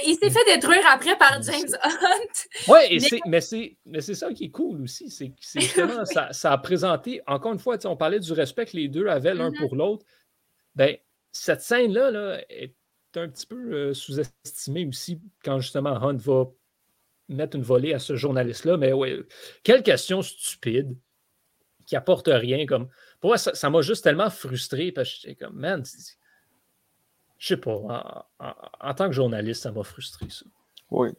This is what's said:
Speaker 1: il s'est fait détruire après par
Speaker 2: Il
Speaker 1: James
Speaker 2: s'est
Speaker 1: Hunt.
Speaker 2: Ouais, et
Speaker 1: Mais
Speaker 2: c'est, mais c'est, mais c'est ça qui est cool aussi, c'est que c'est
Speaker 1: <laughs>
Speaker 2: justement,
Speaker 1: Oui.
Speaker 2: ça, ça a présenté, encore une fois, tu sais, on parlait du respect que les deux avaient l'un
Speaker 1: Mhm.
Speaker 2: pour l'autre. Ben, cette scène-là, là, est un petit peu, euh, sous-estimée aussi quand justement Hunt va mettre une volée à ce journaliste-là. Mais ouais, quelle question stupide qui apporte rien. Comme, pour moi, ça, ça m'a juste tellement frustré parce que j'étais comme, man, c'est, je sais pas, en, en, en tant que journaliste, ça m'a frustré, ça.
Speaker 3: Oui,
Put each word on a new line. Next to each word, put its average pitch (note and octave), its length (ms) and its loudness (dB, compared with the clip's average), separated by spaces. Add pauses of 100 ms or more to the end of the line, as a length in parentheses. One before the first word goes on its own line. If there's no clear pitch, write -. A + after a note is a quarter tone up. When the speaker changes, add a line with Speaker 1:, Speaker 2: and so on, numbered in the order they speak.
Speaker 1:
il D#4 100 2
s'est G4+ 140 2
fait A#4+ 140 6 (100)
détruire E4 340 6
après C#4+ 300 6
par C#4 220 8
Speaker 2:
Il A#3 40 -8
Speaker 1:
James D4 240 -4
Speaker 2:
s'est - 160 -4
Speaker 1:
Hunt. F4 880 0
Speaker 2:
Ouais, D4 220 12
et - 20 4
Speaker 1:
Mais D#3 40 2
Speaker 2:
c'est, A#3+ 280 2
mais E3 140 2
c'est, - 440 -8
mais D#3 160 -8
c'est F#3 140 -8
ça E4 180 -6
qui G#3 120 -10
est D#3 40 -10
cool A3+ 320 -6
aussi, F3 280 -12
c'est C#3 200 -14
que - 100 -20
c'est - 220 -6
Speaker 1:
<laughs> G3 360 0
Speaker 2:
justement, - 20 -4
Speaker 1:
Oui. - 140 -6
Speaker 2:
ça, D3+ 200 -2
ça - 180 0
a C#3 60 4
présenté, F3 680 -2
encore C#3 260 -4
une G3 60 -6
fois, A#3+ 180 -4
tu - 60 -12
sais, G#3+ 40 -6
on F3 100 -4
parlait E3+ 220 0
du E3 140 -6
respect E3 320 -2
que F#3 120 -10
les D3+ 100 -2
deux D#3+ 200 -2
avaient E3 260 2
l'un E3+ 180 -2
Speaker 1:
Mhm. D3 80 -8
Speaker 2:
pour C3+ 160 -4
l'autre. G3 300 -2 (720)
Ben, C#3 220 2 (340)
cette - 300 -2
scène-là, A#3+ 500 2
là, G3+ 380 -6
est - 260 -16 (400)
un E3+ 140 -8
petit - 180 -16
peu, A#3+ 260 -10
euh, C#3+ 200 -4
sous-estimée C#3+ 920 -8
aussi D#3+ 340 -10 (220)
quand C3+ 160 -2
justement C3+ 440 -4
Hunt C#3 140 0
va C3 280 2 (840)
mettre D3+ 260 -6
une C3+ 80 -4
volée B2+ 300 2
à C3 60 -2
ce C#3+ 160 -6
journaliste-là. C3 640 0
Mais C3+ 140 2
ouais, C3+ 280 0 (440)
quelle B3+ 180 8
question F#3 400 2
stupide - 760 -4 (920)
qui - 120 -4
apporte F3 340 2
rien. B2+ 340 2
Comme, C3 220 -2 (320)
pour F#3+ 120 2
moi, A#3 60 4
ça, - 160 -2
ça - 160 -2
m'a D#3+ 120 4
juste E3+ 240 0
tellement F3 240 4
frustré C#3 640 -6
parce C3 160 -4
que - 100 -12
j'étais - 160 -18
comme, - 240 -16
man, D#3 240 -4
c'est, - 320 -20 (1200)
je - 100 -14
sais F#3 100 0
pas, A2+ 180 -6
en, G#2+ 480 -10 (160)
en, - 140 -12 (260)
en C#3 140 -8
tant F#3 140 -2
que F3 60 -2
journaliste, A2+ 500 -2
ça A#2+ 100 -8
m'a G#2+ 100 -6
frustré, - 460 -14
ça. - 160 -20 (460)
Speaker 3:
Oui, B2 280 0